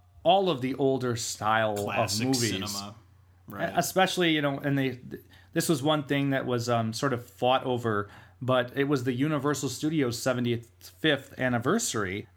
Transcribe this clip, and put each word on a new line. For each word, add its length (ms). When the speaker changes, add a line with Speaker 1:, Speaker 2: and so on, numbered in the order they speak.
Speaker 1:
all 260
of 100
the 160
older 400
style 600
Speaker 2:
Classic 460
Speaker 1:
of 100
movies. 160
Speaker 2:
cinema. 460
Right. 280
Speaker 1:
Especially, 560
you 100
know, 160
and 180
they, 180
th-, 280
this 160
was 140
one 200
thing 280
that 160
was, 200
um, 260
sort 200
of 160
fought 340
over, 460
but 340
it 100
was 180
the 100
Universal 560
Studios 500
seventy-fifth 1200
anniversary, 960